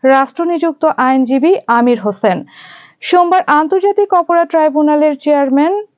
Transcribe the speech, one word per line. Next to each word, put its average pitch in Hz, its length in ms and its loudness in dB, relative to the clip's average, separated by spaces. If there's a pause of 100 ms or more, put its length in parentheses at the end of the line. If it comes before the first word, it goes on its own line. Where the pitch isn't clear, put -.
রাষ্ট্রনিযুক্ত 311 760 0 (160)
আইনজীবী 262 540 0 (180)
আমির 240 300 2
হোসেন। 196 380 -2 (640)
সোমবার 359 400 2 (100)
আন্তর্জাতিক 381 600 0
অপরাধ 339 340 0
ট্রাইব্যুনালের 302 720 0
চেয়ারম্যান 285 540 0 (240)